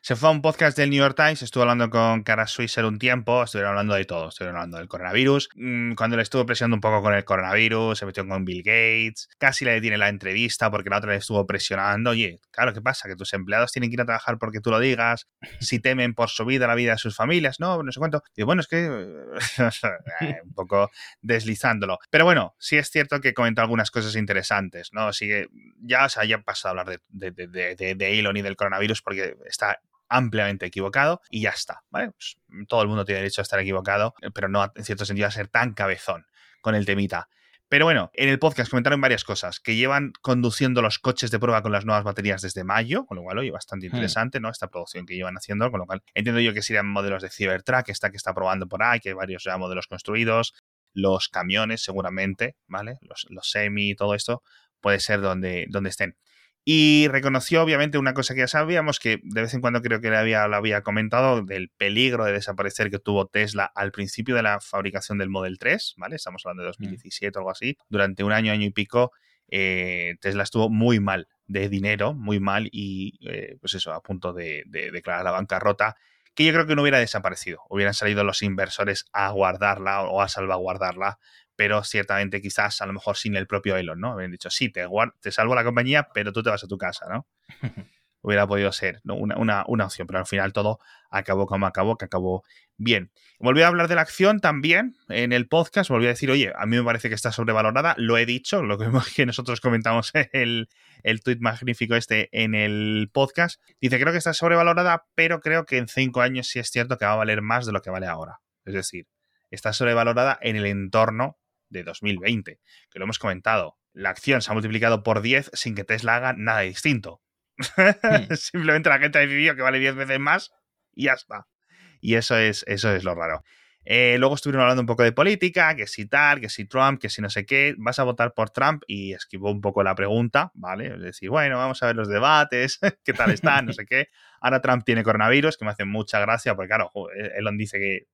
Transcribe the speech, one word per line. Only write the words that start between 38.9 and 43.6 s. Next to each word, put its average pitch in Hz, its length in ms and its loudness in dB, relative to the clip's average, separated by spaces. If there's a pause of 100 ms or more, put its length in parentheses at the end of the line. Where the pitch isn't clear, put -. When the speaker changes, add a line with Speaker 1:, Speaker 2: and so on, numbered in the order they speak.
Speaker 1:
varias 131 240 2
cosas, 90 380 -6
que 113 160 -2
llevan 135 340 0 (100)
conduciendo 123 600 2
los 110 180 0
coches 123 320 -2
de 110 80 0
prueba 113 220 2
con 104 100 -2
las 101 140 0
nuevas 107 180 2
baterías 101 380 -4
desde 92 240 -8
mayo, 117 400 0
con 98 100 -12
lo 87 80 -12
cual, 92 140 -8
oye, 123 140 -4
bastante 92 360 -12